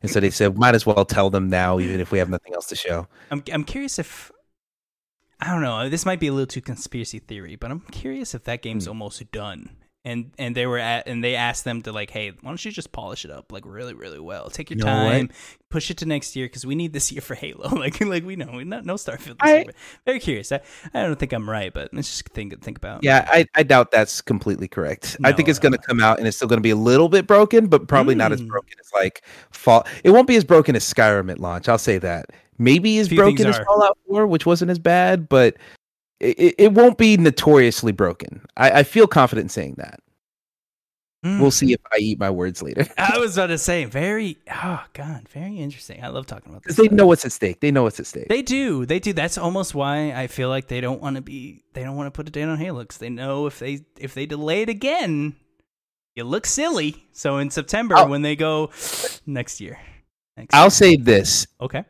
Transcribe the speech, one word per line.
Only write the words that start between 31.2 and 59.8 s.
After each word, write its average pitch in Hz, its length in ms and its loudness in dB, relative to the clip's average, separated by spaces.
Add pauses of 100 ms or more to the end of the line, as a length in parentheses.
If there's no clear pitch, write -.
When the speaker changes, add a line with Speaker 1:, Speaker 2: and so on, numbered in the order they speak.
Speaker 1:
at - 80 -10
launch. 87 280 -6
I'll 113 120 4
say 104 180 0
that. 85 320 -6 (300)
Maybe 175 400 4
as 208 80 2
Speaker 2:
Few 170 180 2
things 202 140 4
Speaker 1:
broken - 160 4
as - 20 -4
Speaker 2:
are. 107 80 -6
Speaker 1:
Fallout 202 320 2 (100)
four, 208 200 0
which 165 180 0
wasn't 175 240 2
as 180 80 -2
bad, 180 500 2
but 127 300 4 (640)
it, - 180 -2
it, 170 180 4
it 208 160 8
won't 240 240 6
be 220 200 6
notoriously 139 720 4
broken. - 540 -4 (100)
I, 131 160 6
I 143 120 6
feel 220 220 6
confident 123 400 2
in 95 40 -10
saying 69 300 -10
that. - 200 -18 (1300)
Speaker 2:
Mm. 196 160 0
Speaker 1:
We'll 139 100 6
see 131 220 2
if - 80 -4 (100)
I 107 60 0
eat 107 220 0
my 98 100 -2
words 90 340 -6
later. 80 280 -4
<laughs> - 60 -12
Speaker 2:
I 196 200 0
was 226 200 -2
about 190 100 0
to 165 100 -4
say, 170 260 -2
very, 175 540 -6 (120)
oh, 175 320 -8 (120)
God, 143 340 -14
very 190 300 -14
interesting. 143 440 -14
I 127 60 -14
love 131 180 -10
talking - 260 -20
about - 120 -20
this - 120 -8
Speaker 1:
'Cause - 20 0
they 220 80 6
Speaker 2:
stuff. 208 100 2
Speaker 1:
know 202 120 8
what's 170 180 4
at 120 80 -6
stake. - 260 -6
They 147 100 0
know 139 140 2
what's 110 160 -2
at 76 60 -10
stake. - 240 -14
Speaker 2:
They 254 120 -2
do. 247 440 -4
They 151 140 -4
do. 202 120 -4
That's 165 260 -4
almost 180 380 -6
why 143 380 -4
I 127 140 -8
feel 127 200 -8
like 131 220 -6
they 123 100 -8
don't 123 220 -8
wanna 135 200 -8
be, 135 420 -18 (100)
they 127 100 -12
don't 139 140 -12
wanna 139 140 -10
put 151 180 -14
a - 20 -20
date 147 120 -8
on 160 160 -4
Halo, 156 260 -10
'cause - 140 -20
they 120 100 -14
know 135 380 -6
if 139 120 -12
they, 139 220 -10 (180)
if 131 140 -14
they 139 120 -10
delay 151 360 -4
it 220 80 -4
again, 202 680 -4 (800)
you 117 80 -10
look 156 220 -6
silly. 247 640 -4
So - 280 -4
in 143 100 -4
September, 202 480 0
Speaker 1:
I'll 180 100 8
Speaker 2:
when 143 140 -2
they 147 160 -2
go, 156 320 -2 (560)
"Next 131 340 -10
year. 104 180 -16 (600)